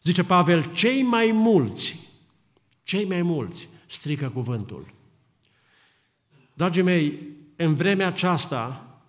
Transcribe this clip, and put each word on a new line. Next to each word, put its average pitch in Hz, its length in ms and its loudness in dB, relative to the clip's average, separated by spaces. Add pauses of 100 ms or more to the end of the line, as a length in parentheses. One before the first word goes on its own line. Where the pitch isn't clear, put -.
Zice 175 200 2
Pavel, 170 500 2
„Cei 254 280 2
mai 233 300 2
mulți, 220 760 0 (720)
cei 202 220 -2
mai 185 160 -2
mulți 151 460 -4 (200)
strică 143 420 -6
cuvântul.” 107 560 -8 (1700)
Dragii 175 300 0
mei, 165 360 2 (360)
în 160 200 2
vremea 190 320 2
aceasta 139 800 -2 (220)